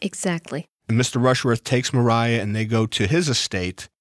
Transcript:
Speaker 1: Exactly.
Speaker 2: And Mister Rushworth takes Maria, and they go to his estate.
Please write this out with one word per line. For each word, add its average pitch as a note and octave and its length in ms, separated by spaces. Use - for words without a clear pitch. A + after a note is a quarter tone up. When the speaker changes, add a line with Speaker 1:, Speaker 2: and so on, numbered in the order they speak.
Speaker 1:
Exactly. E3+ 640
Speaker 2:
And A2+ 100
Mister B2 220
Rushworth B2+ 420
takes B2+ 300
Maria, A#2 500
and G#2 120
they A2 100
go A2+ 220
to G#2+ 200
his D#3+ 220
estate. F#2 600